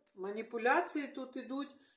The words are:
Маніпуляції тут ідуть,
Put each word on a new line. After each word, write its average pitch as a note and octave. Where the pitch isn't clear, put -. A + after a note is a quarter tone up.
Маніпуляції A#3
тут C4
ідуть, C4